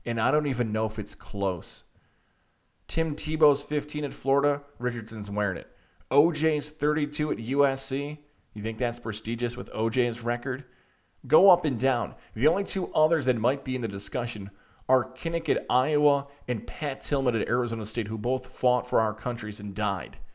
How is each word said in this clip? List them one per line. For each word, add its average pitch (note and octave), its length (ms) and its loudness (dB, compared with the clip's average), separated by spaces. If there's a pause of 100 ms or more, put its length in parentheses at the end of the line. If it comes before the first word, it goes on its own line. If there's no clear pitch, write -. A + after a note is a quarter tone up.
And A2+ 140 -2
I A#2 100 4
don't D3+ 160 2
even A#2 260 0
know A2 140 0
if G#2+ 120 -4
it's - 160 -6
close. - 680 -4 (1040)
Tim D#3+ 300 0
Tebow's D3+ 480 2
fifteen D3+ 400 -4
at B2+ 80 -4
Florida. C#3 500 2 (160)
Richardson's A2+ 520 -6
wearing G2+ 260 -2
it. - 120 -12 (420)
O D#3 220 6
J's D3+ 380 -2
thirty-two D3+ 640 -2
at G2+ 60 -6
U C3+ 260 2
S C3+ 220 0
C. C#3+ 340 -4 (320)
You G#2 100 -8
think A2+ 160 -4
that's A#2+ 220 -2
prestigious A#2 560 -4
with A2 160 -8
O A2 160 0
J's A#2 340 0
record? A#2+ 420 -4 (640)
Go E3 220 8
up F3 160 8
and B2+ 160 0
down. A#2+ 340 0 (200)
The A#2 120 2
only F#3+ 180 2
two F#3 280 -4
others D#3 320 4
that A#2+ 140 2
might C3 260 0
be C3 100 -4
in B2 60 -2
the A#2 80 -2
discussion G2+ 640 -6 (360)
are C3+ 260 4
Kinnick E3 360 -4
at C3 220 2
Iowa C#3+ 560 4 (200)
and A2+ 200 -2
Pat - 340 -6
Tillman C3+ 340 0
at G#2+ 140 0
Arizona A2+ 380 -2
State, G#2+ 220 -4
who A2 100 -6
both B2+ 280 -2
fought B2 400 2
for A#2 140 2
our G#2+ 140 2
countries A2+ 440 -6
and G2+ 160 -8
died. G2 440 -2 (160)